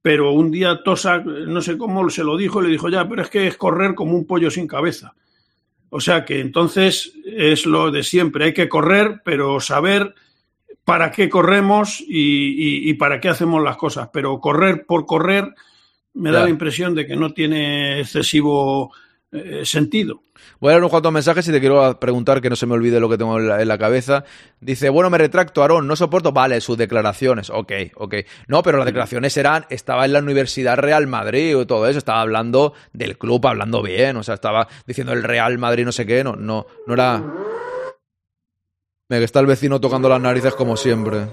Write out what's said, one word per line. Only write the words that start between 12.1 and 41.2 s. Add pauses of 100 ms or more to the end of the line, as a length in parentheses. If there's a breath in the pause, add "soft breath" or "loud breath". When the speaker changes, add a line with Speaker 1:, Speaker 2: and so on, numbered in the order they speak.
Speaker 1:
y,
y
para
qué
hacemos
las
cosas.
Pero
correr
por
correr (600 soft breath)
me
da
Speaker 2:
Ya.
Speaker 1:
la
impresión
de
que
no
tiene
excesivo (400 soft breath)
eh,
sentido. (380 soft breath)
Speaker 2:
Voy
a
leer
unos
cuantos
mensajes
y
te
quiero
preguntar,
que
no
se
me
olvide
lo
que
tengo
en
la,
en
la
cabeza. (360 loud breath)
Dice,
"Bueno,
me
retracto,
Aarón,
no
soporto".
Vale,
sus
declaraciones.
Ok, (240)
ok. (320 loud breath)
No,
pero
las
declaraciones
eran,
estaba
en
la
Universidad
Real
Madrid
o
todo
eso,
estaba
hablando (200 soft breath)
del
club,
hablando
bien,
o
sea,
estaba (200 loud breath)
diciendo
el
Real
Madrid
no
sé
qué,
no,
no, (200 loud breath)
no
era. (1900)
Mira,
que
está
el
vecino
tocando
las
narices
como
siempre.